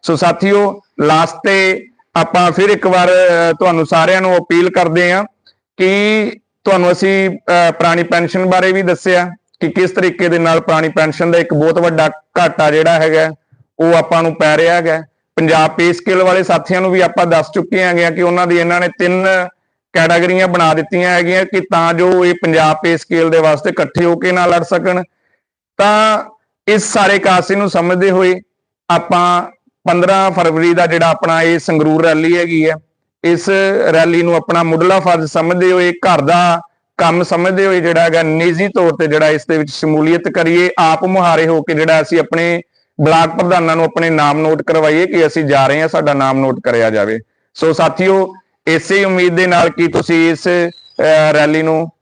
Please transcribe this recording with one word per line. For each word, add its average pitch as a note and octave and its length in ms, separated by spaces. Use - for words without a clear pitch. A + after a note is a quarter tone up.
ਸੋ E3 140
ਸਾਥੀਓ, G3 640
ਲਾਸਟ D#3 440
ਤੇ F#3+ 420
ਆਪਾਂ F3 360
ਫਿਰ F#3 160
ਇੱਕ G3 180
ਵਾਰ, F3+ 220
ਅਹ, F3 440
ਤੁਹਾਨੂੰ E3+ 340
ਸਾਰਿਆਂ F3 340
ਨੂੰ F#3 160
ਅਪੀਲ F3 340
ਕਰਦੇ F3 420
ਹਾਂ G3 120
ਕਿ G#3 540
ਤੁਹਾਨੂੰ F3+ 280
ਅਸੀਂ, F#3+ 380
ਅਹ, F3 420
ਪੁਰਾਣੀ E3+ 300
ਪੈਨਸ਼ਨ E3+ 420
ਬਾਰੇ F#3 280
ਵੀ F#3+ 100
ਦੱਸਿਆ F3+ 480
ਕਿ E3 80
ਕਿਸ F3 220
ਤਰੀਕੇ F#3 380
ਦੇ E3+ 100
ਨਾਲ E3 220
ਪੁਰਾਣੀ D#3+ 280
ਪੈਨਸ਼ਨ D#3 420
ਦਾ E3+ 80
ਇੱਕ E3 160
ਬਹੁਤ D#3+ 240
ਵੱਡਾ D#3+ 320
ਘਾਟਾ D#3+ 320
ਜਿਹੜਾ D#3+ 220
ਹੈਗਾ D#3+ 380
ਉਹ E3 160
ਆਪਾਂ E3 280
ਨੂੰ E3 120
ਪੈ D3+ 220
ਰਿਹਾ E3 180
ਹੈਗਾ। E3 280
ਪੰਜਾਬ D#3 340
ਪੇ E3+ 220
ਸਕੇਲ F#3 300
ਵਾਲੇ F#3 200
ਸਾਥੀਆਂ F3+ 380
ਨੂੰ F#3+ 100
ਵੀ F#3 100
ਆਪਾਂ F3 260
ਦੱਸ E3 280
ਚੁੱਕੇ F#3+ 280
ਹੈਗੇ F3 220
ਆ E3+ 60
ਕਿ E3 120
ਉਹਨਾਂ F3 240
ਦੀ F3 120
ਇਹਨਾਂ F3 220
ਨੇ F3+ 80
ਤਿੰਨ F3+ 380
ਕੈਟਾਗਰੀਆਂ F3+ 560
ਬਣਾ E3+ 260
ਦਿੱਤੀਆਂ F3+ 360
ਹੈਗੀਆਂ F3+ 340
ਕਿ F#3+ 160
ਤਾਂ E3+ 340
ਜੋ F3+ 300
ਇਹ F3 180
ਪੰਜਾਬ D#3 400
ਪੇ E3+ 140
ਸਕੇਲ E3 340
ਦੇ E3 80
ਵਾਸਤੇ D#3 320
ਇਕੱਠੇ E3+ 340
ਹੋ E3+ 120
ਕੇ F3+ 160
ਨਾ F3+ 140
ਲੜ F3 160
ਸਕਣ। F3+ 400
ਤਾਂ G#3+ 460
ਇਸ G#3+ 240
ਸਾਰੇ G3 260
ਕਾਸੇ F#3 380
ਨੂੰ G3+ 140
ਸਮਝਦੇ F3+ 400
ਹੋਏ F#3 300
ਆਪਾਂ F3 520
ਪੰਦਰਾਂ F#3 420
ਫਰਵਰੀ E3+ 440
ਦਾ F3 120
ਜਿਹੜਾ E3 220
ਆਪਣਾ E3 340
ਇਹ E3 160
ਸੰਗਰੂਰ D#3 460
ਰੈਲੀ E3 340
ਹੈਗੀ D#3+ 320
ਹੈ, D#3+ 40
ਇਸ E3+ 240
ਰੈਲੀ E3 300
ਨੂੰ E3+ 120
ਆਪਣਾ E3+ 280
ਮੁੱਢਲਾ E3+ 380
ਫਰਜ਼ E3 260
ਸਮਝਦੇ F3+ 460
ਹੋਏ, F3+ 200
ਘਰ F3 280
ਦਾ E3+ 400
ਕੰਮ E3+ 260
ਸਮਝਦੇ F3+ 440
ਹੋਏ F#3 140
ਜਿਹੜਾ E3 200
ਹੈਗਾ E3 220
ਨਿੱਜੀ E3 460
ਤੌਰ F3 220
ਤੇ D#3 160
ਜਿਹੜਾ D#3 220
ਇਸ D3+ 200
ਦੇ D#3+ 100
ਵਿੱਚ D3+ 120
ਸ਼ਮੂਲੀਅਤ D#3+ 580
ਕਰੀਏ, F3 500
ਆਪ E3 260
ਮੁਹਾਰੇ F3 420
ਹੋ D#3+ 160
ਕੇ D#3+ 120
ਜਿਹੜਾ D#3 280
ਅਸੀਂ E3 180
ਆਪਣੇ E3+ 420
ਬਲਾਕ E3 380
ਪ੍ਰਧਾਨਾਂ F3 380
ਨੂੰ E3 80
ਆਪਣੇ E3 260
ਨਾਮ D3 300
ਨੋਟ D#3 220
ਕਰਵਾਈਏ D#3+ 440
ਕਿ D#3+ 200
ਅਸੀਂ D#3 180
ਜਾ C3+ 220
ਰਹੇ C#3 140
ਹਾਂ, D#3+ 80
ਸਾਡਾ D3 260
ਨਾਮ C3+ 240
ਨੋਟ C3 260
ਕਰਿਆ A#2 260
ਜਾਵੇ। A2 280
ਸੋ D#3+ 180
ਸਾਥੀਓ, F#3 600
ਇਸੇ E3 380
ਉਮੀਦ F3+ 320
ਦੇ F#3 100
ਨਾਲ E3+ 220
ਕਿ E3+ 200
ਤੁਸੀਂ E3 420
ਇਸ, D#3+ 180
ਅਹ, D#3 840
ਰੈਲੀ D3+ 300
ਨੂੰ D#3+ 280